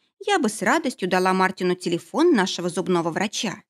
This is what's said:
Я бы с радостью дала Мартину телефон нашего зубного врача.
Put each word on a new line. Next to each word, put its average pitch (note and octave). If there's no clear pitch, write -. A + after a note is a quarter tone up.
Я G4+
бы A#3+
с -
радостью B3+
дала F#3
Мартину F#3
телефон F#3+
нашего F#3
зубного E3+
врача. F#3